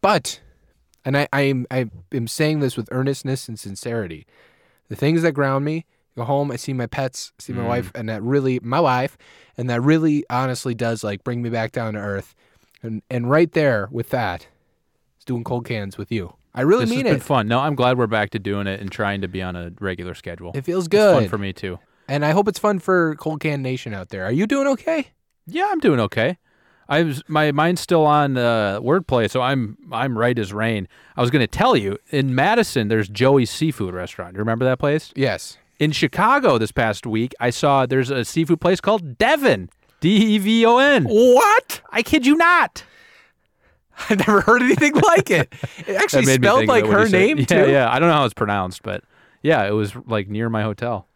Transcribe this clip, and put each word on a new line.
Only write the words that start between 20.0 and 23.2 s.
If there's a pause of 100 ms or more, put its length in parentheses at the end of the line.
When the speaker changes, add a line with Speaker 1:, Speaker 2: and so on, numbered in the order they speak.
Speaker 2:
schedule.
Speaker 1:
It
feels
Speaker 2:
It's
fun
Speaker 1:
good.
Speaker 2:
for
me,
too. (300)
Speaker 1:
And
I
hope
it's
fun
for
Cold